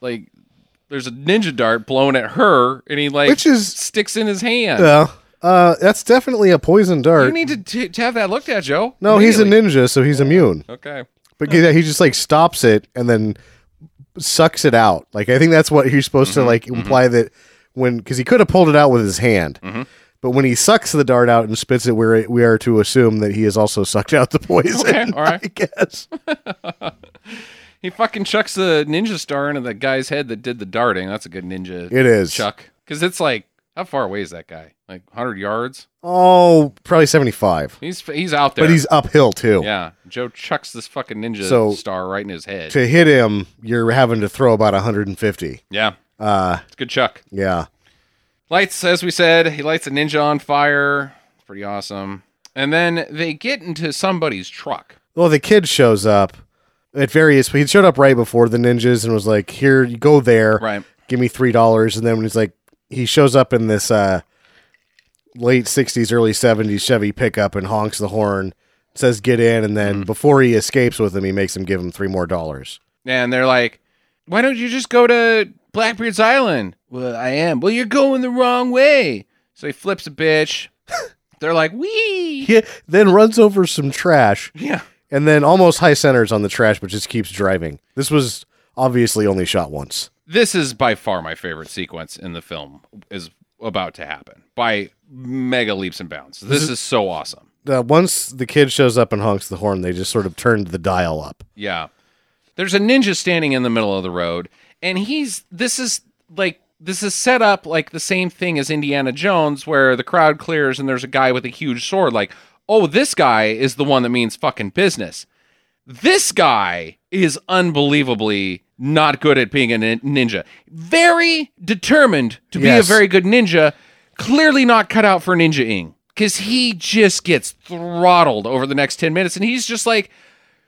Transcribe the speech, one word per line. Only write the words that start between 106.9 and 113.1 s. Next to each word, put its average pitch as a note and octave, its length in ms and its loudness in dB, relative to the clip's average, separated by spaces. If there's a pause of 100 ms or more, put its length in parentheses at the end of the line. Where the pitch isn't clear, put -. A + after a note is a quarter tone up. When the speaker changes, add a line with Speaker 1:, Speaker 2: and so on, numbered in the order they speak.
Speaker 1:
is G3 100 -4
set B3+ 280 0
up G3+ 240 0
like D#3+ 260 -4
the D#3+ 80 -10
same F#3 300 -4
thing E3+ 280 -6
as C#3 120 -4
Indiana C#3+ 420 -2
Jones, D3+ 560 -2
where C3+ 300 2
the A#2+ 80 -6
crowd D#3 340 2
clears C#3+ 400 -4
and C3+ 80 -8
there's C3 160 -4
a C#3 40 -12
guy C3 260 0
with B2 120 -6
a B2 40 -12
huge A#2+ 380 -8
sword. F#3 260 -2
Like, G2+ 180 -4 (360)
"Oh, G3+ 200 2
this A3 260 -2